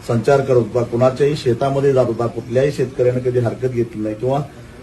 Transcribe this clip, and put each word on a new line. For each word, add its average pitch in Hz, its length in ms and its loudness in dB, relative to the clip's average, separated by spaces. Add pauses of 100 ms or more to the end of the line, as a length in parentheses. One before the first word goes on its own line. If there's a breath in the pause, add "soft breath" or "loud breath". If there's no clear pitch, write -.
संचार 123 340 4
करत 123 140 2
होता, 117 280 2
कुणाच्याही 127 520 2
शेतामध्ये 135 580 0
जात 127 120 4
होता, 113 220 -2
कुठल्याही 120 440 0
शेतकऱ्यानं 123 480 0
कधी 123 200 0
हरकत 117 260 -2
घेतली 117 360 -4
नाही 107 140 -4
किंवा, 127 240 -2 (440 loud breath)